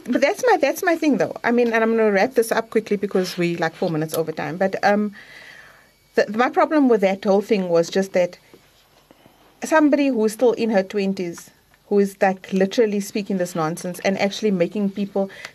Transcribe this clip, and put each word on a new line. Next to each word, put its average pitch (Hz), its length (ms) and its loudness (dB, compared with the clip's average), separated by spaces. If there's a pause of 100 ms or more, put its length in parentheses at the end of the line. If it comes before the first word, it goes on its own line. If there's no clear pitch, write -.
but 247 160 0
that's 339 240 0
my, 427 100 6
that's 320 260 -2
my 349 140 2
thing, 294 220 0
though. - 260 -2
I 233 60 0
mean, 240 240 2
and 226 100 0
I'm 226 100 2
gonna 220 160 2
wrap 202 240 0
this 226 180 0
up 226 180 -2
quickly 214 260 0
because 196 400 -4
we, 170 200 -2
like, 165 180 -2
four 180 160 -4
minutes 160 240 -4
over 160 180 -4
time. 151 240 -8
But, 190 260 -2
um, 208 300 2 (1000)
the, 214 220 -2
my 247 140 0
problem 302 380 2
with 220 140 4
that 196 200 0
whole 202 200 2
thing 190 260 0
was 170 200 2
just 190 240 -2
that 175 260 -2 (1300)
somebody 294 440 4
who's 220 240 0
still 226 200 2
in 220 180 -2
her 196 120 2
twenties, 190 680 -6 (380)
who 208 100 2
is, 196 220 2
like, 190 320 0
literally 202 480 2
speaking 202 380 -4
this 175 160 -4
nonsense 175 460 -6
and 196 180 -2
actually 202 320 -2
making 196 400 -2
people, 196 400 -4 (240)